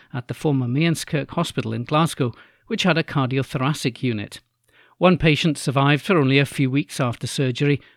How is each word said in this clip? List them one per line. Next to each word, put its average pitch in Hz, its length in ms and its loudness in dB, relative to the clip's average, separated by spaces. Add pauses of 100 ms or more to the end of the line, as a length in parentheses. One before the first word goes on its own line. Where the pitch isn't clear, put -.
(140)
at 131 140 -8
the 120 80 -8
former 135 320 0
Mearnskirk 143 640 -2
Hospital 123 420 -4
in 117 100 -6
Glasgow, 147 480 0 (360)
which 226 160 -4
had 175 120 4
a 160 80 0
cardiothoracic 131 1000 -2
unit. 110 360 -4 (600)
One 180 180 6
patient 156 400 2
survived 139 480 2
for 196 100 2
only 135 220 4
a 139 80 4
few 135 240 -2
weeks 139 300 -4
after 123 260 -2
surgery, 139 560 0 (140)